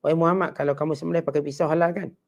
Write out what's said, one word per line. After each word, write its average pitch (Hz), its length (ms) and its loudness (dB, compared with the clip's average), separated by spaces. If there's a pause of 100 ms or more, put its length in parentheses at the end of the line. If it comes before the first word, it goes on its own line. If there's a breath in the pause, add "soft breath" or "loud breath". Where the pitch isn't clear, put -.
Wahai 156 160 2
Muhammad, 170 400 2
kalau 143 160 0
kamu 151 240 -2
sembelih 165 240 -2
pakai 147 240 -2
pisau 147 240 -2
halal 170 240 2
kan? - 160 -8 (180)